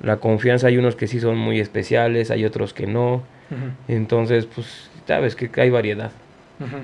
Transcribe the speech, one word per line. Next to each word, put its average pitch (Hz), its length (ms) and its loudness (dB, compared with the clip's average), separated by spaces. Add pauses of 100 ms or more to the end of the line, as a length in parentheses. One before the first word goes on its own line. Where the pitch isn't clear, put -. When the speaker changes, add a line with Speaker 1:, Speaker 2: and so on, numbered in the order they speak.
Speaker 1:
la 107 160 2
confianza, 120 500 2
hay 123 100 6
unos 123 180 2
que - 120 -4
sí 117 120 -4
son 113 180 0
muy 110 220 0
especiales, 117 720 0
hay 110 140 0
otros 104 280 -4
que - 140 -6
no. 120 360 0 (280)
Speaker 2:
Ujú. 131 200 -8 (160)
Speaker 1:
Entonces, 117 600 2
pues, - 420 -14 (180)
sabes 139 280 0
que 123 140 -6 (120)
hay 127 80 6
variedad. 110 420 0 (480)
Speaker 2:
Ujú. 139 240 -8